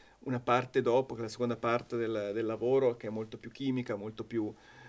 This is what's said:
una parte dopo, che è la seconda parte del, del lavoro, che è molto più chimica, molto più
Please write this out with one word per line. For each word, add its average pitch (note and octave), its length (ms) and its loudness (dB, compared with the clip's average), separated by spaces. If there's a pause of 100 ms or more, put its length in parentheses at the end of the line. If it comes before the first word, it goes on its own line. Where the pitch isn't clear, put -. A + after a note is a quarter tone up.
(200)
una B2+ 200 -2
parte B2+ 440 2
dopo, B2+ 320 2
che A2+ 60 -8
è - 20 -4
la A2+ 60 -6
seconda A#2+ 280 -2
parte A#2+ 400 0
del, A2 360 -2
del A2+ 120 -2
lavoro, A#2+ 500 2
che - 120 -10
è - 20 -4
molto A2 300 -6
più A#2 120 -14
chimica, B2+ 440 -4
molto G#2+ 280 -8
più G#2+ 300 -4 (360)